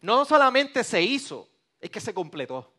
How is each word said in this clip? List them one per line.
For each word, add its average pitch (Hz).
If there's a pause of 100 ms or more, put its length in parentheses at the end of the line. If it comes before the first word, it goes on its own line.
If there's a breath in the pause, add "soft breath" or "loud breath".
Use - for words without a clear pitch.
No 240
solamente 277
se 180
hizo, 208 (300)
es -
que 202
se 214
completó. 147